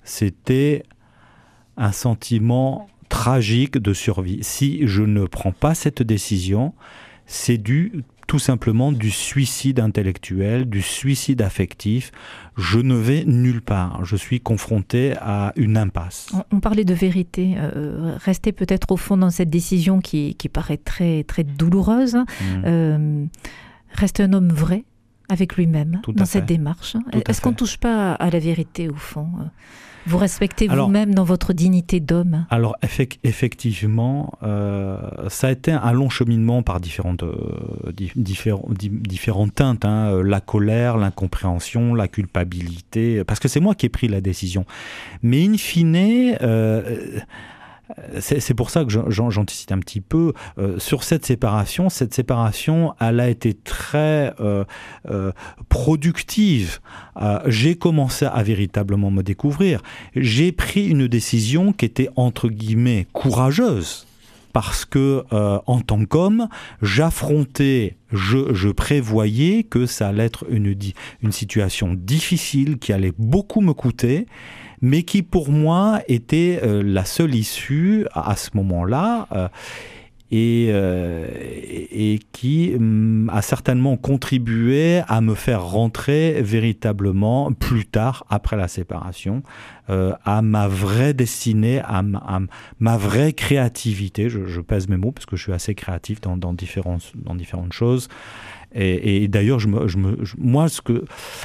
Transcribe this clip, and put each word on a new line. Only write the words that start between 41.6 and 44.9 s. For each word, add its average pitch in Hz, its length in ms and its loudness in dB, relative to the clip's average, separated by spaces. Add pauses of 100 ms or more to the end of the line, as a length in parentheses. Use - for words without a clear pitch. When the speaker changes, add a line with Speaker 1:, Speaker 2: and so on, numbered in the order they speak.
Speaker 1:
la 101 140 0
culpabilité, 90 1120 -2
parce 104 160 -2
que - 80 -2
c'est 147 140 2
moi 196 160 4
qui - 100 0
ai 110 40 0
pris - 180 -2
la 98 120 0
décision. 92 460 -4 (560)